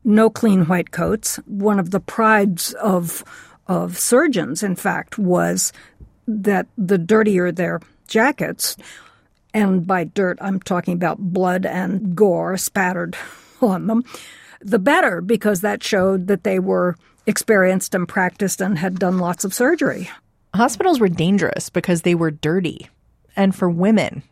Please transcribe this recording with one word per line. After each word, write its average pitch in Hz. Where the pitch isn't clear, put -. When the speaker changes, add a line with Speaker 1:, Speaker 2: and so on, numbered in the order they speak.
Speaker 1:
No 220
clean 196
white 175
coats. 180
One 202
of 180
the 196
prides 214
of, 180
of 180
surgeons, 233
in 190
fact, -
was 180
that 202
the 196
dirtier 185
their 170
jackets, -
and 190
by 185
dirt, 180
I'm 190
talking 175
about 175
blood 185
and 185
gore 175
spattered 180
<laughs> -
on 185
them, 226
the 202
better, 254
because 208
that 208
showed 190
that 196
they 190
were 180
experienced 190
and 175
practiced 185
and 190
had 185
done 185
lots 175
of 190
surgery. 254
Speaker 2:
Hospitals 240
were 214
dangerous 175
because 175
they 175
were 165
dirty. 156
And 196
for 180
women, 175